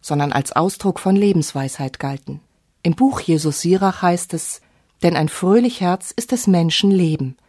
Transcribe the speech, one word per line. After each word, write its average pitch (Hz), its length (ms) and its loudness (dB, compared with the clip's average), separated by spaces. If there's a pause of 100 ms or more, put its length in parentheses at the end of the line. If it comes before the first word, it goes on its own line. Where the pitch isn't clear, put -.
sondern 143 300 -2
als - 220 -4
Ausdruck 185 460 -2
von 190 160 2
Lebensweisheit 143 840 -2
galten. 139 420 -10 (400)
Im 170 140 0
Buch 269 240 2
Jesus 156 420 0
Sirach 190 400 2
heißt 175 320 0
es: - 280 -8 (420)
"Denn 170 120 4
ein 156 140 0
fröhlich 233 520 2
Herz 185 300 -2
ist - 200 -6
des 247 160 -2
Menschen 175 420 2
Leben, 156 480 0 (120)